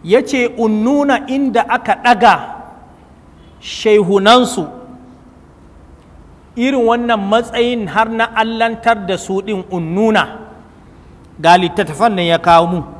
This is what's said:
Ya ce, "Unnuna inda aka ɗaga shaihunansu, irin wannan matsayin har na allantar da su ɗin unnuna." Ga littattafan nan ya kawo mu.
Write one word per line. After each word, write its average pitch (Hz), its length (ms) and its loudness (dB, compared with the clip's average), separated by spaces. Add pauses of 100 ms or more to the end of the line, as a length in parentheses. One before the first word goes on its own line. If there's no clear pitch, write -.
Ya 202 180 2
ce, 247 360 -2
"Unnuna 233 680 0
inda 262 420 -2
aka 240 340 -2
ɗaga 208 360 4 (1200)
shaihunansu, 208 1080 2 (1900)
irin 247 280 0
wannan 233 400 0
matsayin 233 640 0
har 214 220 0
na 226 160 -2 (100)
allantar 226 720 -2
da 185 100 -2
su 190 240 -6
ɗin 196 300 -6
unnuna." 185 560 0 (1120)
Ga 165 180 6
littattafan 180 580 -2
nan 180 100 -2
ya 170 120 2
kawo 170 300 4
mu. 175 140 -4 (180)